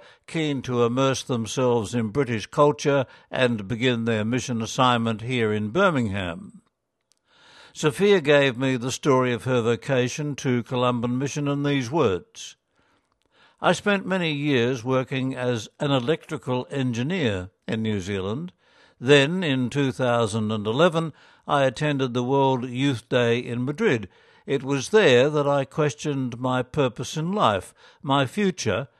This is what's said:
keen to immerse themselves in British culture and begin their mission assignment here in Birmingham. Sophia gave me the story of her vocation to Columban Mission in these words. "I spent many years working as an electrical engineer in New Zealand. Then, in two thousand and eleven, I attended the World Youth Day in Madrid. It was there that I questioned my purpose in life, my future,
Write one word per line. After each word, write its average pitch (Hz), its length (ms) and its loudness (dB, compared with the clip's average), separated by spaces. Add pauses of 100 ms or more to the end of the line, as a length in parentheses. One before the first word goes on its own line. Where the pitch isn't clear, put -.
(260)
keen 151 340 -4
to 120 220 0
immerse 127 400 2
themselves 120 720 0
in 117 140 0
British 117 400 -2
culture 147 580 2 (240)
and 120 380 0
begin 117 360 0
their 110 200 0
mission 117 360 -2
assignment 113 600 0
here 117 300 0
in 107 180 -2
Birmingham. 107 920 -2 (1120)
Sophia 190 480 2
gave 139 380 4
me 131 180 0
the 120 160 -4
story 127 400 2
of 113 120 -4
her 127 180 0
vocation 127 720 -2
to 123 300 0
Columban 123 520 -2
Mission 143 300 -2
in 143 160 -2
these 139 280 0
words. 113 680 -2 (1040)
"I 170 120 4
spent 196 320 -2
many 175 280 -2
years 131 520 0
working 131 500 -2
as 123 340 -2 (100)
an 143 140 -2
electrical 127 800 -2
engineer 123 800 -2 (180)
in 113 140 -4
New 107 180 -2
Zealand. 101 520 -6 (480)
Then, 143 420 4
in 131 260 0
two 139 220 0
thousand 113 640 0
and 107 120 -4
eleven, 160 480 0 (320)
I 143 200 2
attended 135 500 -2
the 123 80 0
World 131 460 2
Youth 127 400 -2
Day 120 320 2
in 123 240 -6
Madrid. 147 440 0 (380)
It 135 160 -2
was 131 280 -4
there 143 380 6
that 147 200 0
I 139 160 0
questioned 139 760 -4
my 127 240 -2
purpose 127 540 -4
in 160 160 -4
life, 120 420 0 (260)
my 135 260 2
future, 135 600 -2 (140)